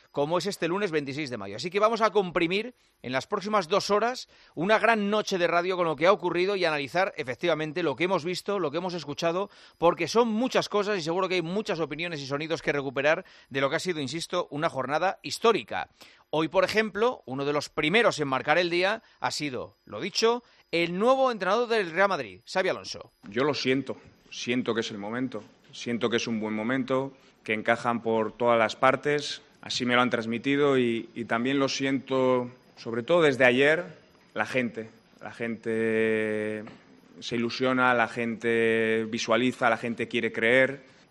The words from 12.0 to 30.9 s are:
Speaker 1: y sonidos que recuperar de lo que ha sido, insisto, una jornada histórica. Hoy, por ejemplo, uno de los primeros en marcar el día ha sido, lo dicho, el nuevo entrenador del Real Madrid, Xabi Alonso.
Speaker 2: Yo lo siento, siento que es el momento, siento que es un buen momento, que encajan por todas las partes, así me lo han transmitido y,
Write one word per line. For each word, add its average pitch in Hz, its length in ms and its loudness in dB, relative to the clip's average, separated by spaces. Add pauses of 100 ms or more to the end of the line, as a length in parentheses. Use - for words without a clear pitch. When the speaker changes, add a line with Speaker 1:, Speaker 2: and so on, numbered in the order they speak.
Speaker 1:
y 139 80 -10
sonidos 151 340 -4
que 160 120 0
recuperar 139 500 0 (240)
de 135 140 -4
lo 135 80 2
que 160 80 0
ha - 20 -2
sido, 165 220 -4
insisto, 160 500 -6
una 151 180 -2
jornada 135 520 -2
histórica. 135 680 0 (420)
Hoy, 156 200 0
por 185 160 4
ejemplo, 214 600 0
uno 135 200 -6
de 147 80 0
los 147 160 -2
primeros 160 500 2
en 147 80 -2
marcar 135 300 2
el 175 120 2
día 185 320 0 (200)
ha 127 100 -2
sido, 117 540 -8
lo 101 160 -10
dicho, 226 420 0 (280)
el 170 280 0
nuevo 254 320 4
entrenador 214 380 0
del 214 220 0
Real 190 180 4
Madrid, 113 360 -4
Xabi 190 220 0
Alonso. 104 460 -6 (160)
Speaker 2:
Yo 120 160 0
lo 147 80 2
siento, 131 420 -2 (340)
siento 120 440 -2
que 113 80 0
es 110 100 -6
el 110 60 -10
momento, 110 440 -6 (300)
siento 120 380 -4
que 113 80 0
es 113 100 -2
un 113 140 -2
buen 107 120 -4
momento, 131 600 -2 (320)
que 110 80 -2
encajan 117 480 0
por 110 340 0
todas 117 240 2
las 107 160 2
partes, 139 680 0 (200)
así 120 240 -6
me 123 100 2
lo 123 60 6
han 123 80 2
transmitido 123 680 0
y, 117 380 0